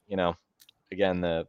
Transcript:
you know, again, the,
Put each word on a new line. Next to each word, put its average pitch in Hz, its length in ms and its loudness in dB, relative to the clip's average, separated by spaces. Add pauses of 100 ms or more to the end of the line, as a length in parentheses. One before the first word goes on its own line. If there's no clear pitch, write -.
you 98 100 -6
know, 87 180 2 (580)
again, 92 280 2
the, 85 280 0